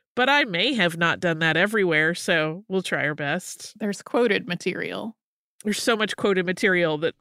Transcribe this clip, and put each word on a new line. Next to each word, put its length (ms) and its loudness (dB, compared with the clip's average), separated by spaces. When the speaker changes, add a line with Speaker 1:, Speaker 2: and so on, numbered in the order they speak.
Speaker 1:
but 100 2
I 160 4
may 300 0
have 240 0
not 240 0
done 180 0
that 160 2
everywhere, 580 2
so 540 -2
we'll 140 0
try 260 -2
our 80 -2
best. 640 -8
Speaker 2:
There's 220 -4
quoted 480 0
material. 680 -6
Speaker 1:
There's 180 -2
so 140 2
much 220 -2
quoted 280 2
material 520 2
that 240 -2